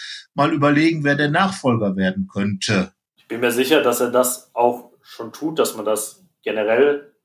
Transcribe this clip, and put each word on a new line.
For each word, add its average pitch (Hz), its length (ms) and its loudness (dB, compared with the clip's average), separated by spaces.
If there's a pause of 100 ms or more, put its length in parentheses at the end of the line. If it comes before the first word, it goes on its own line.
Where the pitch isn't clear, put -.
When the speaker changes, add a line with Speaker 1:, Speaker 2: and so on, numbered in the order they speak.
(340)
Speaker 1:
mal 143 180 2
überlegen, 151 520 2
wer 143 100 2
der 147 160 0
Nachfolger 127 680 0
werden 95 360 -2
könnte. 101 600 -2 (240)
Speaker 2:
Ich - 120 -20
bin 113 120 -6
mir 120 120 2
sicher, 127 300 2
dass 120 180 0
er 120 100 0
das 123 440 -2
auch 120 360 0 (120)
schon 110 300 -16
tut, 160 260 -8
dass 113 180 0
man 107 80 -10
das - 400 -4 (180)
generell 113 680 0 (120)